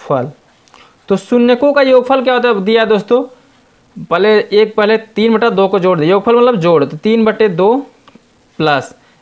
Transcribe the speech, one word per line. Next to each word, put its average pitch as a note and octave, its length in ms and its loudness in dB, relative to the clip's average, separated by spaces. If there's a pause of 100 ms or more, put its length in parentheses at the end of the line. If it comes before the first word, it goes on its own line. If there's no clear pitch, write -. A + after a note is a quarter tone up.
(1080)
तो G3 100 0
शून्यकों B3 540 0
का C#4 100 0
योगफल C4 400 2
क्या B3 120 0
होता B3 140 0
है? G#3 140 -2
दिया A3 220 0
दोस्तों, G#3+ 380 0 (800)
पहले F#3+ 380 0
एक, G#3 380 0
पहले G#3+ 200 0
तीन A3 380 -2
बटा A3+ 160 0
दो F#3+ 180 0
को G3 100 -2
जोड़ F3+ 200 0
दे, D3+ 80 -2
योगफल G3+ 300 2
मतलब A#3+ 220 2
जोड़, E3 260 2
तो D3+ 140 -6
तीन A3 260 0
बटे G#3+ 260 0
दो F#3+ 260 0 (800)
plus D3 360 -2 (280)